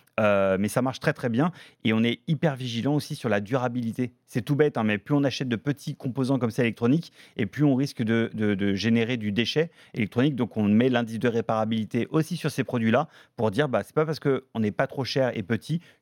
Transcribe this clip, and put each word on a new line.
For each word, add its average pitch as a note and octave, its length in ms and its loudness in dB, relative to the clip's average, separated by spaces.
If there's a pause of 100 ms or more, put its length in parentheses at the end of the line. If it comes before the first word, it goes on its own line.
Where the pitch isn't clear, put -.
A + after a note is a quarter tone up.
(200)
Euh, G2 400 4
mais G#2 80 0
ça B2 140 0
marche B2+ 180 -4
très, D3+ 140 0
très B2+ 160 -4
bien. C#3+ 220 0 (340)
Et A2+ 80 2
on A2 100 2
est A#2 240 0
hyper D3+ 280 0
vigilant B2 400 -2
aussi C#3+ 200 -4
sur B2 140 -6
la G#2 100 2
durabilité. B2 720 -4 (140)
C'est - 160 -4
tout D3 140 0
bête, D3 220 2
hein, A2+ 60 0
mais G#2+ 140 2
plus D3 160 -4
on C#3+ 100 2
achète C3+ 240 -2
de A#2 80 -2
petits C#3+ 400 -4
composants C3 440 -2
comme A2+ 120 -2
ça B2+ 120 0
électroniques, B2+ 500 0 (240)
et A#2 80 0
plus B2+ 180 -2
on C#3+ 120 4
risque C3+ 280 -2
de, A2+ 300 0
de, G#2+ 220 0
de G2 180 2
générer A#2 440 2
du G#2 140 -4
déchet A#2+ 380 0 (240)
électronique. B2+ 420 0
Donc, A2+ 220 -4
on G#2+ 60 0
met A2 260 4
l'indice A2+ 300 -2
de B2 100 0
réparabilité A2 800 -2
aussi D#3+ 280 0
sur D3 140 -4
ces C3 120 -2
produits-là A#2 440 2 (300)
pour A2 140 0
dire, C3+ 180 0
bah, G#2+ 160 0
c'est - 100 -8
pas D#3 100 2
parce D3+ 140 -4
qu'on C3 400 -2
n'est G#2 120 2
pas C3+ 160 -2
trop C3+ 180 -6
cher B2+ 320 0
et G#2+ 60 -6
petit A#2 360 -4 (220)